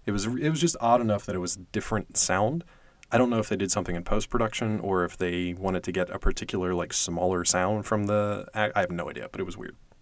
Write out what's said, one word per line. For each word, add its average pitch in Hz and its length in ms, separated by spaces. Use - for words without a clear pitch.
It - 40
was, 101 140
it 127 240
was 156 100
just 165 220
odd 120 200
enough 104 260
that 101 80
it 92 40
was 90 180
different - 460
sound. 110 460
I 117 80
don't 123 100
know 117 100
if 107 100
they 107 60
did 95 160
something 90 240
in 85 80
post-production 110 760
or 92 240
if 87 140
they 90 360
wanted 92 300
to 92 80
get 90 180
a - 80
particular, 92 560
like, 85 200
smaller 90 520
sound 98 400
from 104 200
the 104 500
act. 107 200
I 104 40
have 90 120
no 85 180
idea, - 220
but - 80
it 95 40
was 87 140
weird. - 180